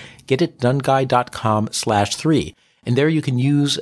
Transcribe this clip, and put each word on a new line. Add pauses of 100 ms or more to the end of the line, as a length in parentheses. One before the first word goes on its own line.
(260)
Get
it
done
guy
dot
com
slash
three. (320)
And
there
you
can
use